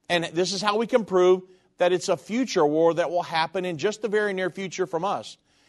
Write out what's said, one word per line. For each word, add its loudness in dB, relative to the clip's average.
And 0
this -2
is -6
how 0
we 0
can 2
prove 4
that 2
it's -2
a 0
future 0
war 4
that 0
will 0
happen -2
in -6
just -4
the -4
very 0
near -2
future -6
from -4
us. -6